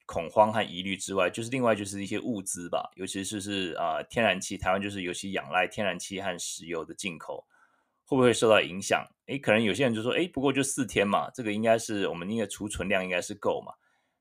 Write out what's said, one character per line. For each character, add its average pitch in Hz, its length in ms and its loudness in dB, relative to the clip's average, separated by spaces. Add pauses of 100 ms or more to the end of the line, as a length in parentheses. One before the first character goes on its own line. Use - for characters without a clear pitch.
恐 82 240 -6
慌 110 240 6
和 110 80 0
疑 90 220 -4
虑 95 120 -2
之 95 200 -6
外， 90 160 4
就 117 100 -6
是 113 80 -6
另 127 140 -2
外 113 100 6
就 101 100 -2
是 101 200 -6
一 - 20 -6
些 101 140 -4
物 113 200 -4
资 87 300 -8
吧， - 240 -4
尤 95 140 -8
其 98 160 -4
是， 104 180 -6
是， 95 340 -4
呃， 78 280 -2
天 - 200 -2
然 95 160 4
气， 98 160 -8
台 92 160 0
湾 98 80 4
就 101 80 -4
是 98 140 -6
尤 87 100 -4
其 98 200 -8
仰 - 180 -4
赖 90 180 2
天 107 160 -6
然 90 140 -2
气 95 240 -8
和 90 160 -4
石 - 300 -10
油 82 180 -4
的 82 80 -14
进 82 240 -8
口， - 260 -12 (640)
会 147 100 0
不 127 60 6
会 123 100 8
受 113 160 4
到 104 140 10
影 82 180 -2
响？ 95 240 0 (220)
诶， 139 140 -6
可 113 120 2
能 113 120 6
有 98 100 2
些 110 80 0
人 117 140 2
就 107 80 -4
说， 123 80 0
诶， 180 160 2
不 160 120 -6
过 135 140 2
就 139 80 2
四 135 240 -2
天 101 220 2
嘛， 92 240 0
这 - 100 -12
个 107 100 -2
应 104 80 -2
该 113 160 6
是， 104 320 -2
我 78 60 -2
们 87 160 -8
应 113 80 -2
该 107 80 0
储 101 240 -8
存 90 180 -6
量 95 160 2
应 92 60 -4
该 90 100 0
是 104 140 -6
够 87 320 -2
嘛。 - 80 -14 (480)